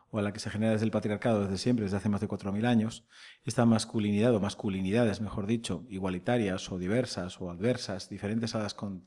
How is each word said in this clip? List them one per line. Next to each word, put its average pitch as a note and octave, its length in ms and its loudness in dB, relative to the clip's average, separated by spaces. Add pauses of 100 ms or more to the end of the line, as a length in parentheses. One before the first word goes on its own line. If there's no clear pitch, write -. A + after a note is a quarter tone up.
o A2 100 -2
a - 20 2
la G2+ 100 0
que G#2 80 -10
se - 100 -6
genera A2 220 2
desde G#2+ 140 2
el A2 60 2
patriarcado G#2+ 520 2
desde G2 140 0
siempre, B2 260 2
desde G2 140 0
hace G#2 120 0
más G2+ 120 2
de G#2 60 -2
cuatro G2 260 -4
mil G#2+ 120 0
años, A#2 380 2 (400)
esta A#2 220 2
masculinidad, A2 680 4
o G#2+ 60 4
masculinidades, G2 800 0
mejor G2+ 260 -4
dicho, A2+ 420 -2
igualitarias F#2+ 840 -2
o G2 60 -4
diversas F#2 640 -2
o F2 100 -8
adversas, G2 580 -4
diferentes G#2+ 460 -4
a A2 40 0
las G#2 140 -4
con-, G2 340 -8